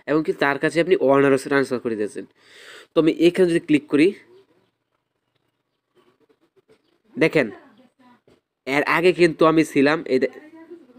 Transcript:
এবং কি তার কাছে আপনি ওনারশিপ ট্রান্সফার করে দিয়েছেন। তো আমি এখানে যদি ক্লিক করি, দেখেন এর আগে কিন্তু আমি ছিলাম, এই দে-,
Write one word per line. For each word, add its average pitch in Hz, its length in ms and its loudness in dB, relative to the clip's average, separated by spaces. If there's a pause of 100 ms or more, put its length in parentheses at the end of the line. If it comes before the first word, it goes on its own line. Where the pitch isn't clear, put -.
এবং 151 160 0
কি 185 100 -4
তার 139 260 -2
কাছে 156 220 -2
আপনি 180 180 0
ওনারশিপ 139 480 2
ট্রান্সফার 135 320 -2
করে 113 160 -6
দিয়েছেন। 101 300 -8 (680)
তো 165 80 2
আমি 156 100 2
এখানে 175 380 2
যদি 165 100 -2
ক্লিক 147 280 0
করি, 160 260 2 (3000)
দেখেন 151 320 0 (1120)
এর 139 180 -2
আগে 170 300 0
কিন্তু 165 320 2
আমি 160 180 4
ছিলাম, 147 420 0
এই 127 140 -2
দে-, - 100 -2 (680)